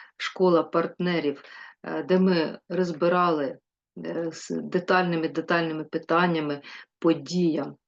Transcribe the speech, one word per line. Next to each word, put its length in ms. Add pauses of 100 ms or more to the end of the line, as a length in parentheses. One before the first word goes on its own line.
(160)
школа 460
партнерів, 800 (400)
е, 200
де 160
ми 400 (100)
розбирали, 920 (460)
е, 280
з 180
детальними, 760
детальними 560
питаннями 760 (380)
по 140
діям 640 (100)